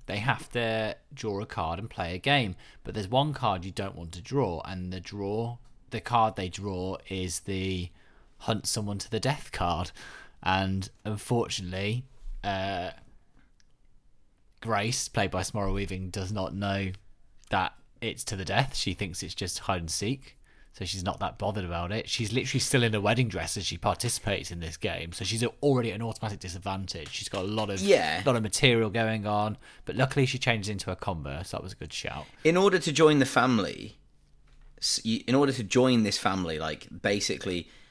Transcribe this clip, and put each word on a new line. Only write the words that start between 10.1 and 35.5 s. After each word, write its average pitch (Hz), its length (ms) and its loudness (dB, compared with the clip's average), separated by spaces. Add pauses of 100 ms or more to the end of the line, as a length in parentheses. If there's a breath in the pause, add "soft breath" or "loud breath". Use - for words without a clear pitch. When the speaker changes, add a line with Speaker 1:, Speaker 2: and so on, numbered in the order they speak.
Speaker 1:
And 95 420 2 (140)
unfortunately, 104 1000 -2 (400)
uh, 95 480 -2 (1700)
Grace, 110 460 0
played 101 240 0
by 92 120 0
Samara 98 280 0
Weaving, 95 380 -2
does 95 220 -4
not 98 240 -2
know 98 360 0 (580)
that 95 240 0 (280)
it's - 240 -4
to 113 100 -4
the 95 100 -4
death. 117 300 0
She - 180 0
thinks 82 280 -6
it's 82 140 -8
just - 240 -4
hide 92 220 -2
and 82 100 -6
seek, - 460 -4 (360 soft breath)
so - 120 -10
she's 90 180 -4
not 92 160 -2
that 101 180 -6
bothered 98 280 -2
about 87 260 -4
it. 107 180 -4
She's 113 240 -2
literally 127 260 0
still 131 240 4
in 110 120 4
a 104 60 2
wedding 113 260 4
dress 90 300 -2
as 98 80 -4
she - 120 -4
participates - 760 0
in 85 80 -8
this 80 180 -6
game, 85 360 -4
so - 100 -8
she's 110 200 0 (180)
already 123 300 2
at 92 40 -4
an 107 60 -6
automatic 110 380 -6
disadvantage. 92 720 -6
She's - 180 -6
got 98 140 -2
a 95 40 -2
lot 107 220 0
of, 98 100 -2
Speaker 2:
Yeah. 87 460 4
Speaker 1:
lot 127 100 4
of 113 80 2
material 113 460 4
going 110 380 0
on, 104 300 2 (280 loud breath)
but 90 100 -6
luckily 131 300 4
she 127 140 0
changes 107 300 0
into 101 220 -4
a 90 40 -2
Converse. 80 560 -6
That - 100 -4
was 92 120 -10
a - 40 -20
good 76 160 -10
shout. - 320 -6 (180)
Speaker 2:
In 165 140 8
order 190 220 6
to 160 120 0
join 151 280 8
the 135 60 6
family, 117 720 2 (840)
s-, - 240 0
you, 113 240 0
in 120 80 4
order 139 180 6